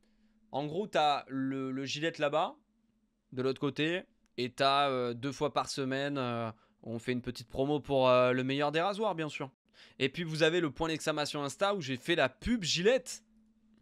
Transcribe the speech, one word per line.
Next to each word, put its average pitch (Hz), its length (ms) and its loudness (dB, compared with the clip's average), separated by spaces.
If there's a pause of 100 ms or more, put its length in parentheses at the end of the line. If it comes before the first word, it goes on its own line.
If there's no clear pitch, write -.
(520)
en 135 140 -4
gros, 170 200 -4
t'as 147 400 2
le, 135 460 -4
le 135 120 -4
Gillette 147 340 -4
là-bas, 151 380 2 (760)
de 127 100 -4
l'autre 131 180 0
côté, 151 440 -2 (320)
et 123 160 -2
t'as, 139 360 4
euh, 123 240 0
deux 120 200 -6
fois 147 200 -2
par 131 160 0
semaine, 139 500 -2
euh, 117 340 -2 (300)
on 113 180 -8
fait - 100 -4
une 123 100 0
petite 120 280 -10
promo 139 320 0
pour, 131 280 4
euh, 127 240 6
le 127 120 0
meilleur 143 260 0
des 156 100 2
rasoirs, 196 360 0
bien 160 120 -4
sûr. 135 220 -10 (480)
Et 135 100 2
puis 165 140 -6
vous 156 200 -2
avez 165 180 4
le 156 100 0
point 160 180 -4
d'exclamation 151 540 -2
Insta 196 320 -2
où 196 60 -2
j'ai 131 160 -4
fait 165 180 -2
la 143 140 4
pub 226 340 -4
Gillette. 180 600 0 (580)